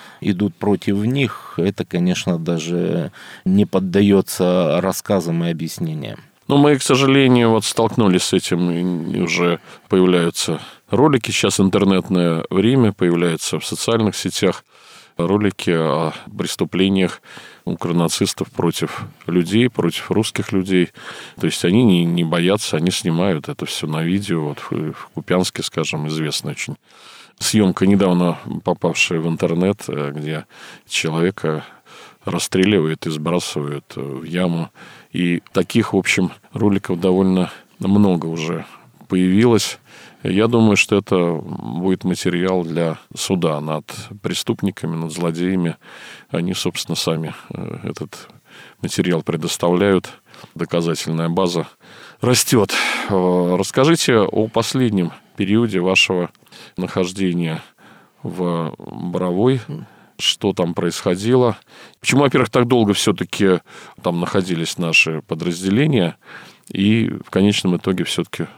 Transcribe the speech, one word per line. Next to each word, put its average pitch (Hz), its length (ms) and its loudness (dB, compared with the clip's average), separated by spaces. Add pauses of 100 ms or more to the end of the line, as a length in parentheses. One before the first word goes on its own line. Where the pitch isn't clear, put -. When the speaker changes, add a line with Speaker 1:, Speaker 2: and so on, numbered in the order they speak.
(220)
Speaker 1:
идут 101 320 0
против 101 500 0
них, 127 540 -2
это, 92 260 -2
конечно, 90 540 -2
даже 85 760 -4 (320)
не 98 220 4
поддаётся 92 1160 2
рассказам 85 640 -2
и 85 60 -2
объяснениям. 78 680 -8 (280)
Speaker 2:
Ну, 143 80 2
мы, 143 220 6
к - 40 -6
сожалению, 131 680 4
вот 110 140 4
столкнулись 107 600 2
с - 80 -2
этим, 87 400 0
и 87 480 -2
уже 85 400 0 (280)
появляются 87 680 2 (320)
ролики. 127 400 2
Сейчас - 300 0
интернетное 92 880 2
время, 107 420 4
появляются 85 680 0
в - 40 -10
социальных 110 520 0
сетях - 480 -2 (520)
ролики 95 540 0
о 80 420 0 (240)
преступлениях 92 880 0 (420)
укронацистов 87 840 -2
против - 540 -4 (240)
людей, 92 420 2
против - 400 -4
русских - 400 -2
людей. 92 380 2 (520)
То 85 60 0
есть - 180 -2
они 104 200 4
не, 87 200 6
не 85 200 0
боятся, 87 540 0
они 87 120 0
снимают 87 580 0
это 139 160 -10
всё - 220 -8
на 78 160 -4
видео. 87 460 -2
Вот 71 100 -8
в, 78 340 -6
в - 220 -18
Купянске, 90 480 -2
скажем, 78 460 -4
известная 76 460 -6
очень - 200 -10 (640)
съёмка, 95 480 2
недавно 92 520 4 (260)
попавшая - 560 0
в 82 80 -2
интернет, 87 580 0
э, 71 240 -6
где 76 360 -8 (420)
человека 82 760 -2 (600)
расстреливают 90 800 0
и 82 40 -2
сбрасывают, 76 760 -4 (100)
э, - 60 -10
в 67 240 -10
яму. 85 460 -2 (420)
И 87 300 -2 (100)
таких, 98 400 0
в 104 40 0
общем, 92 340 0 (220)
роликов 98 480 0
довольно 92 500 2 (300)
много 98 460 4
уже 82 380 -6 (440)
появилось. 98 680 4 (440)
Я 98 240 2
думаю, 113 300 4
что - 220 2
это 87 360 0
будет 78 680 -4
материал 90 580 0
для 80 360 -2 (180)
суда 82 440 -2
над 76 240 -6 (380)
преступниками, 90 720 -4
над 82 160 -6
злодеями. 87 680 -2 (540)
Они, 87 240 -4
собственно, - 400 -6
сами, 80 400 -4 (140)
э, - 340 -10
этот - 460 -12 (540)
материал 87 400 -2
предоставляют. 90 880 0 (440)
Доказательная 82 760 -2
база 87 380 -2 (540)
растёт. 117 500 2 (380)
Э, 90 500 2
расскажите 135 600 2
о 104 280 2
последнем 110 640 0 (260)
периоде 104 440 0
вашего 90 500 0 (460)
нахождения 90 840 -2 (600)
в 85 560 -4
Боровой. 90 800 -2 (580)
Что - 340 0
там 87 220 -2
происходило? 101 800 0 (440)
Почему, 131 200 2
во-первых, 135 300 2
так 120 180 2
долго 113 240 4
всё-таки 92 680 2 (420)
там 85 180 -2
находились 90 560 -2
наши 82 500 0
подразделения? 92 880 0 (540)
И 107 400 2 (160)
в - 40 -20
конечном 95 480 2
итоге 90 260 -2
всё-таки - 420 -6 (120)